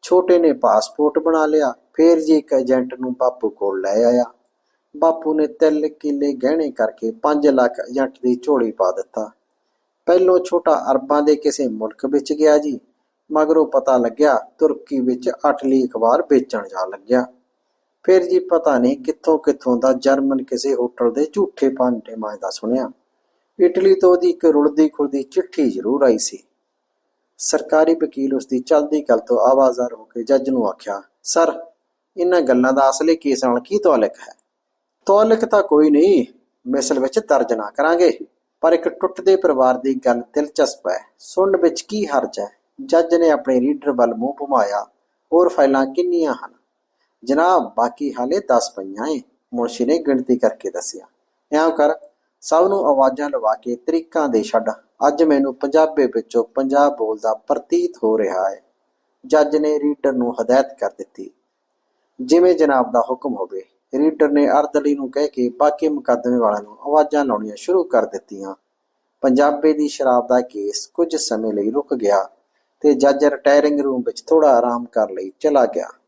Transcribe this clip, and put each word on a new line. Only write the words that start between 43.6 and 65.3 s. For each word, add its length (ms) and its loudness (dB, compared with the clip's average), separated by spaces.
ਰੀਡਰ 320 -2
ਵੱਲ 220 0
ਮੂੰਹ 280 -6
ਘੁਮਾਇਆ। 420 -2
"ਹੋਰ 160 4
ਫਾਈਲਾਂ 380 2
ਕਿੰਨੀਆਂ 480 -2
ਹਨ?" 260 -20
"ਜਨਾਬ, 520 0
ਬਾਕੀ 360 -4
ਹਾਲੇ 260 -4
ਦਸ 380 0
ਪਈਆਂ 300 -10
ਏ," 140 -4
ਮੁਨਸ਼ੀ 300 -2
ਨੇ 140 0
ਗਿਣਤੀ 380 0
ਕਰਕੇ 340 -2
ਦੱਸਿਆ। 360 -10
"ਇਉਂ 200 2
ਕਰ, 220 2
ਸਭ 280 2
ਨੂੰ 180 -2
ਆਵਾਜ਼ਾਂ 440 0
ਲਵਾ 240 -2
ਕੇ 220 -8
ਤਰੀਕਾਂ 520 -4
ਦੇ 140 0
ਛੱਡ। 280 -2
ਅੱਜ 140 0
ਮੈਨੂੰ 320 2
ਪੰਜਾਬੀ 520 0
ਵਿੱਚੋਂ 380 -2
ਪੰਜਾਬ 520 0
ਬੋਲਦਾ 380 -4
ਪ੍ਰਤੀਤ 680 -4
ਹੋ 140 2
ਰਿਹਾ 320 -2
ਹੈ," 140 -16
ਜੱਜ 300 2
ਨੇ 220 0
ਰੀਡਰ 340 -2
ਨੂੰ 300 -4
ਹਦਾਇਤ 240 2
ਕਰ 100 -4
ਦਿੱਤੀ। 400 -18
"ਜਿਵੇਂ 340 4
ਜਨਾਬ 380 0
ਦਾ 180 2
ਹੁਕਮ 240 -6
ਹੋਵੇ," 280 -10
ਰੀਡਰ 340 0
ਨੇ 200 2
ਅਰਦਲੀ 460 0
ਨੂੰ 160 -10
ਕਹਿ 180 -4
ਕੇ 200 -4